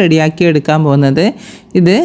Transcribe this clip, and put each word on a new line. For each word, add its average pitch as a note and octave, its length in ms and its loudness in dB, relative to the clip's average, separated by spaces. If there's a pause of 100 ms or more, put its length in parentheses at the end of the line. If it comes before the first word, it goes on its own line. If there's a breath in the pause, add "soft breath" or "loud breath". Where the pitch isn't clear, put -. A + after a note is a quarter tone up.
റെഡിയാക്കി D#3+ 500 0
എടുക്കാൻ D3+ 360 0
പോകുന്നത്. C#3 360 0 (580 loud breath)
ഇത് F3 140 2 (100)